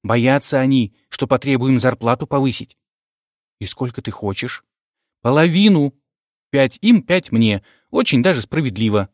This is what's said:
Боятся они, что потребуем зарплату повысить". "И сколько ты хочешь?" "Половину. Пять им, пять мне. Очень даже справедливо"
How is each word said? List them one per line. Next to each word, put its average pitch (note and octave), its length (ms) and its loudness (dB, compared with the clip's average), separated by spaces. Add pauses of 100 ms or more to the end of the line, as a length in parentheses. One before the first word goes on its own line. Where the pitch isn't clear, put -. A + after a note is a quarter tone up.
Боятся B2+ 560 0
они, C3 360 0 (140)
что - 180 -6
потребуем C3 520 0
зарплату A#2+ 480 -2
повысить". C3+ 500 -4 (840)
"И G#2 40 -10
сколько A#2+ 380 -8
ты A#2 80 -10
хочешь?" - 540 -8 (580)
"Половину. D#3+ 720 2 (560)
Пять C3+ 300 0
им, A3+ 220 4
пять - 300 -2
мне. A2 300 2 (280)
Очень C#3 320 0
даже E3+ 180 2
справедливо" A2 720 -2